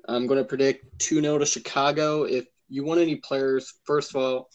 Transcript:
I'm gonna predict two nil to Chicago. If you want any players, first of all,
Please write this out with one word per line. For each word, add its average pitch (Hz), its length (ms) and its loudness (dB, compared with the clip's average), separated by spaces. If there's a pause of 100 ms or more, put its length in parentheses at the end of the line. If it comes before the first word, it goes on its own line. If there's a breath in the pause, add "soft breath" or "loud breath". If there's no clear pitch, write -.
I'm 123 200 -2
gonna 135 160 2
predict 135 560 0
two 156 200 0
nil 147 200 0
to 147 40 2
Chicago. 147 800 0
If 123 240 -2 (220)
you 139 160 -6
want 165 160 2
any 160 160 2
players, 135 640 -2
first 147 280 0
of 135 120 0
all, 127 320 -2